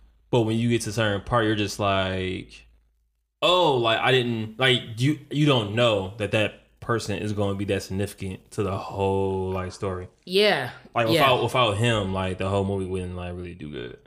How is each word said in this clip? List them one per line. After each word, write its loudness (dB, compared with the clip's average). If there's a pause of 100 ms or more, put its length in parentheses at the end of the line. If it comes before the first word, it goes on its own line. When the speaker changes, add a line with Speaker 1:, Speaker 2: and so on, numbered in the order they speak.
(300)
Speaker 1:
But 4
when 0
you 0
get 2
to -6
a -8
certain 0
part, 0
you're 2
just -2
like, -2 (760)
"Oh, 4
like, 2
I 2
didn't, -2
like, 2 (160)
you, 2 (120)
you 2
don't 2
know 2
that -2
that 0 (260)
person -4
is -4
gonna -2
be -4
that -2
significant -8
to -4
the -2
whole, -2
like, -6
story." -8 (180)
Speaker 2:
Yeah. 2 (240)
Speaker 1:
Like, 4
Speaker 2:
Yeah. 4
Speaker 1:
without, 4
without 2
him, 2
like, -2
the -2
whole 2
movie -2
wouldn't, -6
like, -8
really -10
do -12
good. -10 (100)